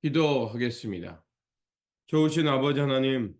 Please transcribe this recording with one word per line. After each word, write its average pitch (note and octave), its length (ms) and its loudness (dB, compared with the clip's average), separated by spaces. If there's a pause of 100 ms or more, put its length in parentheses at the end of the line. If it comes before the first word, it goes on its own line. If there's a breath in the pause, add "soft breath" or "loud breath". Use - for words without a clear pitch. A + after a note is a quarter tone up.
기도하겠습니다. A#2+ 1200 -2 (840)
좋으신 D#3 400 2
아버지 C#3 320 2
하나님 C3 600 0